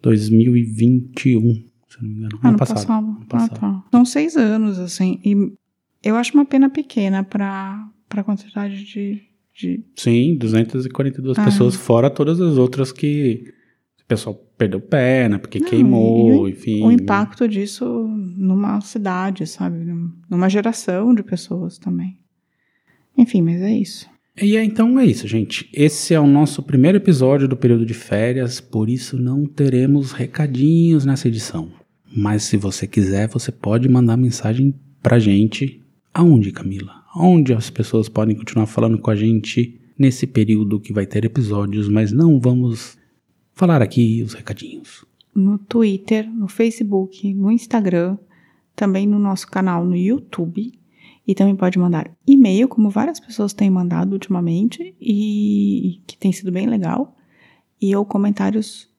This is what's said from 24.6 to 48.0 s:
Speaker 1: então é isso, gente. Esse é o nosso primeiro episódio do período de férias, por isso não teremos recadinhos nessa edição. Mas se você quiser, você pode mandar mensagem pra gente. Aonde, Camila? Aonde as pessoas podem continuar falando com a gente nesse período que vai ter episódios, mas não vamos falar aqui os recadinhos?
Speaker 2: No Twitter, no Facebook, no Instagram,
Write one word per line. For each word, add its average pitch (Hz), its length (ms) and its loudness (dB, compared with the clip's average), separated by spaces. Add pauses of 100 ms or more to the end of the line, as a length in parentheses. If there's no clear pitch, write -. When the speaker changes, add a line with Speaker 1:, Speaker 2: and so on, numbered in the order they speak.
Speaker 1:
então 226 360 2
é 247 60 6
isso, 117 220 2
gente. 110 440 -4
Esse 156 440 2
é 156 40 4
o 147 60 4
nosso 143 380 4
primeiro 143 340 4
episódio 135 500 4
do 127 80 0
período 117 300 2
de 113 80 -6
férias, 120 680 -4
por 107 300 -4
isso 127 280 -6
não 127 280 -2
teremos 135 680 2
recadinhos 147 960 2
nessa 131 220 0
edição. 107 440 -6 (440)
Mas 104 280 0
se - 140 -2
você 98 300 -4
quiser, 101 400 0
você - 240 -6
pode 117 360 -2
mandar 123 300 4
mensagem 127 560 0 (300)
pra 120 160 4
gente. 107 640 2 (300)
Aonde, 143 400 4
Camila? 95 520 -12 (100)
Aonde 165 400 4
as 113 160 -4
pessoas 110 400 -2
podem 110 260 0
continuar 110 300 -2
falando 113 320 0
com 113 140 -2
a 104 40 2
gente 113 640 -2 (180)
nesse 131 280 2
período 107 540 0
que 104 120 -12
vai 101 140 -2
ter 104 200 -4
episódios, 104 600 -2
mas 104 240 2
não 147 280 4
vamos 123 580 -2 (560)
falar 165 300 2
aqui 113 400 0
os 110 100 -8
recadinhos? - 720 -16 (300)
Speaker 2:
No 202 240 2
Twitter, 214 680 -2
no 220 200 -6
Facebook, 202 880 -2
no 196 160 0
Instagram, 196 680 0 (580)